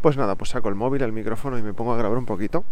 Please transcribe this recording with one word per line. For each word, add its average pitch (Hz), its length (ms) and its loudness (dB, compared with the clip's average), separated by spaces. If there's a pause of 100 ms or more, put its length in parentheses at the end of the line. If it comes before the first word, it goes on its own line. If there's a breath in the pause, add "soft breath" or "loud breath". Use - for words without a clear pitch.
pues 147 160 2
nada, 104 200 0
pues 98 140 0
saco 120 180 2
el 101 60 0
móvil, 131 280 -2
el 117 100 -2
micrófono 110 460 -2
y 120 40 4
me 104 120 0
pongo 117 180 -2
a 117 60 4
grabar 110 180 2
un 127 80 -2
poquito. 104 480 0